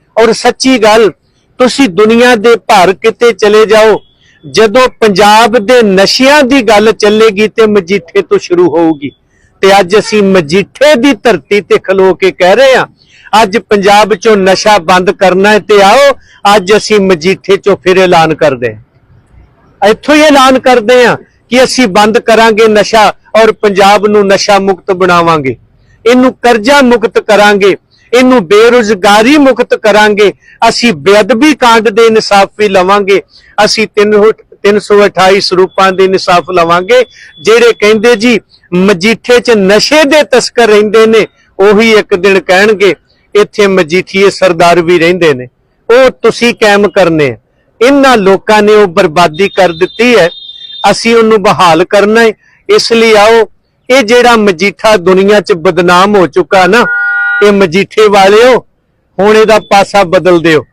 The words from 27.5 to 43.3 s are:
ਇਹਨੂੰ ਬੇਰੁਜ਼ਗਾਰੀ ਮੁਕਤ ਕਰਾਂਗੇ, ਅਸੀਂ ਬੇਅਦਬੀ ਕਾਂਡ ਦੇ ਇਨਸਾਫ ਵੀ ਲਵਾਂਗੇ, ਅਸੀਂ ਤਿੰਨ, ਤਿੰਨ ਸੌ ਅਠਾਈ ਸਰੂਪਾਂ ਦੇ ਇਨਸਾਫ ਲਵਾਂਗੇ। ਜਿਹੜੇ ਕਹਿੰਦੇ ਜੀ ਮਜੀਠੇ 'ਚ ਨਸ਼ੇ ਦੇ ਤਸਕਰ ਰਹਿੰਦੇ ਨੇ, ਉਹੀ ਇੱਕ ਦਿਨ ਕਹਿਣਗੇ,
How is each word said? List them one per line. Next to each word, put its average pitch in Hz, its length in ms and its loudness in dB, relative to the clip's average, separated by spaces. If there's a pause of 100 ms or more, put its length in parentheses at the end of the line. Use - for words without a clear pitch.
ਇਹਨੂੰ 254 340 2
ਬੇਰੁਜ਼ਗਾਰੀ 220 920 2
ਮੁਕਤ 254 380 0
ਕਰਾਂਗੇ, 208 580 0 (360)
ਅਸੀਂ 226 240 -2
ਬੇਅਦਬੀ 208 600 0
ਕਾਂਡ 226 340 0
ਦੇ 226 160 0
ਇਨਸਾਫ 202 520 0
ਵੀ 208 100 -2
ਲਵਾਂਗੇ, 190 540 0 (440)
ਅਸੀਂ 214 220 -4
ਤਿੰਨ, 208 440 0
ਤਿੰਨ - 480 -6
ਸੌ 208 260 0
ਅਠਾਈ 190 360 0
ਸਰੂਪਾਂ 185 500 -2
ਦੇ 190 140 -2
ਇਨਸਾਫ 185 460 -2
ਲਵਾਂਗੇ। 180 540 0 (380)
ਜਿਹੜੇ 226 300 2
ਕਹਿੰਦੇ 214 420 0
ਜੀ 220 240 -2 (340)
ਮਜੀਠੇ 202 640 0
'ਚ 240 120 -4
ਨਸ਼ੇ 208 520 0
ਦੇ 294 200 0
ਤਸਕਰ 240 440 -2
ਰਹਿੰਦੇ 214 380 2
ਨੇ, 220 220 0 (320)
ਉਹੀ 214 320 2
ਇੱਕ 208 240 -2
ਦਿਨ 190 240 0
ਕਹਿਣਗੇ, 190 560 0 (400)